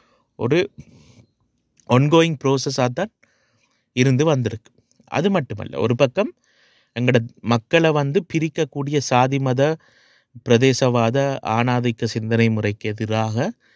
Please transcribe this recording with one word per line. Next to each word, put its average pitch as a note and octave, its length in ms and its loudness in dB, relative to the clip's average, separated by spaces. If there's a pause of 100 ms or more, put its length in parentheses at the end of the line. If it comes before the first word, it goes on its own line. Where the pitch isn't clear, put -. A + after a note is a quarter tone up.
(360)
ஒரு C#3+ 340 -2 (1160)
ongoing D3+ 560 4
ப்ராசஸா C3+ 500 0
தான் G3 180 -6 (800)
இருந்து C3 320 2
வந்திருக்கு. B2+ 480 -2 (320)
அது E3+ 260 -2
மட்டுமல்ல, G#2+ 500 -4
ஒரு A#2 140 0
பக்கம் F3+ 380 0 (680)
எங்கட B2 180 2 (220)
மக்களை D#3+ 500 0
வந்து D3 420 -2
பிரிக்கக்கூடிய D3 680 -4
சாதி C3 400 2
மத C3+ 380 0 (720)
பிரதேசவாத B2+ 960 2
ஆணாதிக்க A#2+ 580 -2
சிந்தனை A2+ 460 0
முறைக்கு G#2+ 380 -4
எதிராக A2 640 -4 (240)